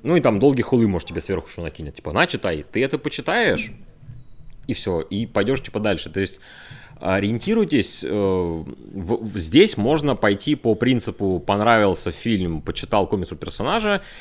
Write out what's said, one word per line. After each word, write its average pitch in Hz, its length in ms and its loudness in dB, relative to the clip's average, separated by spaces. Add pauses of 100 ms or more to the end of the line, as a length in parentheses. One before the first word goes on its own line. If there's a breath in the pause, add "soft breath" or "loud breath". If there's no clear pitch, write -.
Ну 170 100 4
и 160 40 8
там 113 180 6
долгий 131 220 6
хулы, 117 260 6
может, 90 220 0
тебе 85 140 -4
сверху 92 260 -2
еще - 140 -10
накинет. 78 320 -8
Типа, - 180 -8
на, 143 140 4
читай. 85 360 -2
Ты 113 220 0
это 135 140 -2
почитаешь, 151 720 0 (920)
и 113 80 -2
все, 87 260 -2
и 101 240 -4
пойдешь, 110 380 0
типа, - 180 -4
дальше. 98 300 0
То 90 100 -2
есть 95 200 -2 (600 loud breath)
ориентируйтесь, 117 1040 2
э, 65 60 -4
в, 90 540 2 (280)
в, 101 460 -2
здесь 104 400 -2
можно 143 360 -2
пойти 107 420 -2
по 113 180 -2
принципу 107 640 -2
«понравился 104 720 2
фильм, 90 480 -2
почитал - 460 0
комикс 92 240 -2
про 90 60 -8
персонажа», 196 680 -2 (180 loud breath)